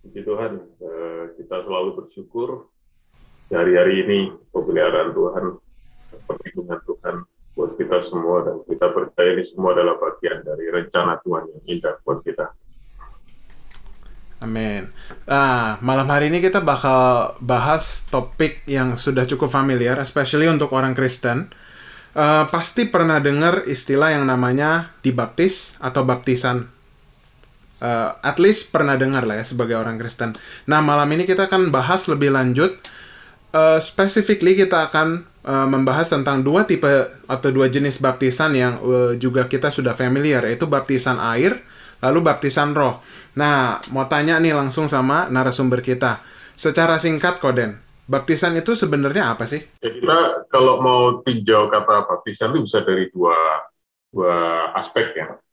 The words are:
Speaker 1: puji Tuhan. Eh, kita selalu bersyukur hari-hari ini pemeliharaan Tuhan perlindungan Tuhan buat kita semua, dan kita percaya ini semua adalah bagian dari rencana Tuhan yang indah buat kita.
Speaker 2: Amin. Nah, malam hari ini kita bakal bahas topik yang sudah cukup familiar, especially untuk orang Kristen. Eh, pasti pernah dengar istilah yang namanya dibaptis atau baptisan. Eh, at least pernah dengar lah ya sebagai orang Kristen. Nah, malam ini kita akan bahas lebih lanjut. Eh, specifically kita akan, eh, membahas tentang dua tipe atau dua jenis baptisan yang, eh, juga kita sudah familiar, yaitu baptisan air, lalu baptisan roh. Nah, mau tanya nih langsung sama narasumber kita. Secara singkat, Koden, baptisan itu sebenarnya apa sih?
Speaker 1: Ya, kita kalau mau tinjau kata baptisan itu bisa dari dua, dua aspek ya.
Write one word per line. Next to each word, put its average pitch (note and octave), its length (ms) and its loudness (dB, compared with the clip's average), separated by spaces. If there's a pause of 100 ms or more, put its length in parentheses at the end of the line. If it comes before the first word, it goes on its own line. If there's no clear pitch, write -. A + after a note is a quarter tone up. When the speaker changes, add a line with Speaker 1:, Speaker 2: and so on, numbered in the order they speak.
Speaker 1:
puji G2+ 160 -16
Tuhan. G#2 400 -6
Eh, E2 800 -14
kita F2+ 240 -10
selalu F#2 320 -6
bersyukur B2 720 -12 (800)
hari-hari F2+ 560 2
ini G2 240 0 (240)
pemeliharaan F2 640 0
Tuhan F2+ 280 -2 (840)
perlindungan - 560 -10
Tuhan F2 400 -10 (320)
buat - 240 -6
kita F2 240 -2
semua, F2 400 -2
dan D#2+ 240 -6
kita F2 240 0
percaya F2+ 400 0
ini F#2 160 -4
semua F#2 240 -2
adalah F2 240 2
bagian E2 480 -6
dari D#2+ 240 -8
rencana F2 560 -2
Tuhan E2 240 -6
yang D#2 240 -20
indah D#2+ 320 -6
buat C#2+ 160 -4
kita. - 320 -8 (1900)
Speaker 2:
Amin. A2 480 -6 (320)
Nah, B2 560 0
malam C3+ 320 0
hari D3 160 2
ini F3 160 0
kita F#3+ 160 2
bakal B2+ 800 2
bahas B2+ 720 0
topik D3 560 -2
yang B2+ 320 -2
sudah C3 240 0
cukup C3 240 -2
familiar, C3 560 0
especially D3 480 0
untuk D3 240 0
orang C3 160 0
Kristen. B2+ 560 -2 (680)
Eh, D3+ 320 4
pasti E3+ 400 -2
pernah E3 320 2
dengar D3+ 480 0
istilah C#3+ 480 0
yang C#3+ 80 0
namanya C3+ 800 0
dibaptis C3 800 -2
atau C3 240 -2
baptisan. B2 560 -2 (1200)
Eh, A#2 280 -2 (120)
at C#3+ 160 -2
least G3+ 320 4
pernah D3 240 2
dengar C3 320 0
lah A2 160 -4
ya - 0 -
sebagai A#2 320 -4
orang A2+ 240 -4
Kristen. A2+ 320 -8 (400)
Nah, D3+ 80 4
malam D3 320 2
ini E3+ 160 0
kita F#3+ 240 2
akan F#3 240 2
bahas D#3 320 0
lebih C#3+ 240 2
lanjut. C3+ 400 2 (800)
Eh, D#3+ 320 4
specifically G3 720 2
kita F#3 400 2
akan, D#3+ 320 0 (160)
eh, C3+ 240 0
membahas C3+ 400 2
tentang C#3 400 0
dua F#3+ 240 2
tipe D#3+ 160 2 (400)
atau C3 240 -2
dua C3 160 4
jenis C3+ 320 0
baptisan C#3 560 0
yang, B2 240 2
eh, B2 400 2
juga B2+ 320 0
kita C#3+ 240 -2
sudah B2 240 -2
familiar, C3 480 0
yaitu B2 240 -2
baptisan C3 480 0
air, B2+ 480 0 (320)
lalu D3 240 2
baptisan D3 560 0
roh. C3 240 0 (320)
Nah, C3+ 560 0
mau C3 160 -2
tanya D#3 320 2
nih D#3+ 160 2
langsung C#3+ 320 -2
sama C#3+ 480 2
narasumber B2+ 480 0
kita. B2 400 -2 (320)
Secara E3 480 2
singkat, E3+ 400 0
Koden, A#2+ 400 0 (240)
baptisan D#3 480 0
itu A3 240 0
sebenarnya C#3+ 560 0
apa A#2 160 -6
sih? D3 80 -6 (240)
Speaker 1:
Ya, A2+ 80 -4
kita - 640 0
kalau C3 240 6
mau B2 480 4
tinjau G#2+ 400 4
kata G#2 400 2
baptisan A2 480 -4
itu A#2+ 140 0
bisa G#2 180 0
dari F#2 240 0
dua, E2+ 240 2 (800)
dua E2+ 640 0
aspek - 400 -4
ya. D2+ 160 -10 (180)